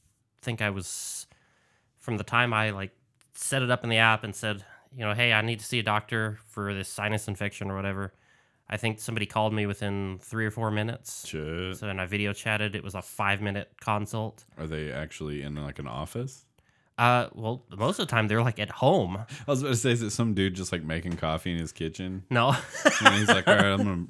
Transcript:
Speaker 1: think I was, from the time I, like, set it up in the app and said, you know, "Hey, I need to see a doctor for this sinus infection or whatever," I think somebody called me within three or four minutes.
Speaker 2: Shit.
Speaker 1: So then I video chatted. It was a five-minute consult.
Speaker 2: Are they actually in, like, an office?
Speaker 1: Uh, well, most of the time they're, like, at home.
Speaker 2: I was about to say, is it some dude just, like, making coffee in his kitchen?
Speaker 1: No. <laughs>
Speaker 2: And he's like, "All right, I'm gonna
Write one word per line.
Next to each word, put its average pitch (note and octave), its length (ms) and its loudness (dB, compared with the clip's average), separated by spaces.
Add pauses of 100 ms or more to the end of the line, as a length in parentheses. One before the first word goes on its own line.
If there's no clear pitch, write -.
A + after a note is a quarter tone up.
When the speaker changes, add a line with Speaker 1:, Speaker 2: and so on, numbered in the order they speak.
(420)
Speaker 1:
think A2+ 180 -4
I G#2+ 100 0
was, - 560 -8 (720)
from A2+ 200 -4
the G#2 60 -4
time A#2+ 280 2
I, G#2+ 180 2
like, G2 200 -8 (440)
set - 280 -2
it B2 80 2
up B2 140 2
in A#2+ 60 0
the A2+ 80 4
app A2+ 260 6
and G2+ 100 -6
said, G#2 280 -4 (320)
you B2+ 120 -10
know, G#2 80 0
"Hey, A#2+ 180 4
I G#2+ 80 6
need A2+ 200 0
to - 40 -12
see B2 140 -2
a A2+ 40 0
doctor G#2+ 560 0 (120)
for G2+ 240 -4
this F#2+ 160 -6
sinus G#2+ 360 -2
infection G2 440 -4
or G2 60 -4
whatever," G2 360 -4 (560)
I A2 80 -6
think A2 240 0
somebody A2 240 -4
called G#2+ 300 0
me G#2+ 100 0
within G2+ 560 -4
three A2+ 240 -4
or A2 60 0
four A2 200 -2
minutes. G#2+ 560 -4
Speaker 2:
Shit. E2 520 -6
Speaker 1:
So G#2+ 80 -8
then F#2+ 120 -4
I F#2 60 -2
video G2+ 300 0
chatted. G#2+ 420 -2
It F#2 80 -8
was F#2 100 -8
a F#2+ 60 -6
five-minute G2+ 680 -2 (100)
consult. A2 640 -4 (140)
Speaker 2:
Are D#2+ 80 -6
they D#2 260 -4
actually D2+ 480 -6
in, D2 140 -6
like, D2 240 -8
an C#2+ 80 -8
office? F2 580 -8 (540)
Speaker 1:
Uh, A#2+ 340 4
well, A2+ 320 -6 (100)
most A2 240 0
of G3+ 80 -2
the - 40 -6
time A2 180 4
they're, A2 140 4
like, A#2+ 160 2
at G#2 120 -2
home. B2+ 460 4
Speaker 2:
I - 340 -8
was C3 120 2
about C#3+ 80 0
to B2 60 4
say, B2 160 4
is A#2 100 2
it G#2+ 80 -2
some A2+ 240 2
dude F#2+ 200 4
just, F#2 180 -6
like, E2+ 120 -4
making E2 320 -2
coffee D#2+ 340 0
in E2+ 80 0
his D#2+ 140 -4
kitchen? F#2 560 -6
Speaker 1:
No. B2 260 4 (220)
<laughs> - 280 2
Speaker 2:
And G2+ 100 8
he's G#2 140 2
like, F#2+ 200 6
"All G2+ 80 10
right, G2+ 80 8
I'm G2 140 4
gonna G2 320 2